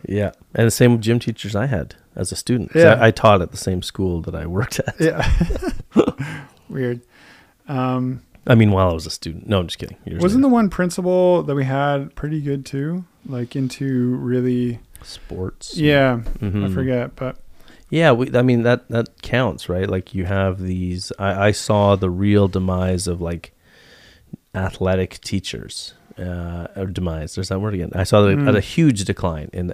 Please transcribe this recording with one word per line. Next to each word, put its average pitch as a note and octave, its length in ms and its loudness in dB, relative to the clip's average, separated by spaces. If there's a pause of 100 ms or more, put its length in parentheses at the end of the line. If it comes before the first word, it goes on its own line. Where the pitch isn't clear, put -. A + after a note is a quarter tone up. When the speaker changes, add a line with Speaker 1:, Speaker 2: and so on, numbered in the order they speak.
Speaker 1:
Yeah. G2 240 -2 (240)
And A2+ 100 4
the A2 60 4
same A#2+ 300 4
gym A#2 180 2
teachers A2 360 -8
I A2+ 120 -2
had G2+ 280 -4 (200)
as - 160 -6
a F#2+ 60 -8
student. A#2+ 340 -2
'Cause D#3+ 100 6
Speaker 2:
Yeah. A2 180 8
Speaker 1:
I, A#2 80 6
I A2 40 6
taught G#2 300 6
at E2 100 -6
the - 60 -14
same F#2 240 -4
school F2+ 400 -4
that E2 120 -10
I D#2+ 120 -8
worked F#2 340 -4
at. - 200 -4
Speaker 2:
Yeah. D#3+ 300 0 (640)
<laughs> D3 760 -2
Weird. B2 320 -4 (680)
Um, B2+ 540 -2 (260)
Speaker 1:
I A#2+ 80 6
mean, G#2+ 160 6
while F#2+ 180 4
I E2+ 40 0
was D#2 120 -8
a E2 40 -12
student. - 380 -12
No, G#2 120 2
I'm F2 80 -4
just - 120 -12
kidding. - 260 -14
Years F#2 160 -6
Speaker 2:
wasn't G#3+ 220 4
Speaker 1:
later. C#4 60 4
Speaker 2:
the B3 40 4
one A3 160 2
principal F3+ 720 2
that C#3+ 120 -2
we C#3 100 0
had C#3 500 -2
pretty D3+ 260 -6
good C#3 240 -6
too? D#3+ 400 -6 (220)
Like, A#2+ 280 -8
into B2+ 600 -2
really B2 640 -2 (240)
Speaker 1:
Sports. - 720 -12
Speaker 2:
Yeah. C#3 440 4 (180)
Speaker 1:
Mm-hmm. G2+ 260 -2
Speaker 2:
I G2 40 0
forget, B2+ 460 -2
but C3 220 -10 (520)
Speaker 1:
Yeah, D#3 220 4
we, B2 240 2
I B2 60 4
mean, B2 220 4
that, A#2+ 260 2
that A#2 320 -4
counts, A#2 480 -2
right? F#2 200 -2
Like, F#2+ 260 -4
you F#2 100 -2
have F#2+ 360 0
these, F#2 580 -4
I, G2 280 2
I G#2+ 40 4
saw G2+ 440 4
the F#2+ 140 0
real G2+ 380 4
demise F#2 600 0
of, F2 140 -4
like, E2+ 300 -8 (1040)
athletic F#2+ 680 -2
teachers, - 720 -8 (240)
uh, F2 580 -8
or G2 100 -6
demise. E2+ 500 -6
There's F#2+ 140 -6
that F#2+ 100 -2
word G#2 140 -2
again. E2+ 200 -4
I F#2+ 100 0
saw G#2 180 4
that G2 160 6
Speaker 2:
Mm. C#3+ 100 2
Speaker 1:
at G#2 80 4
a G2+ 60 2
huge B2 440 2
decline. D#2+ 480 -4
In, F2+ 200 -4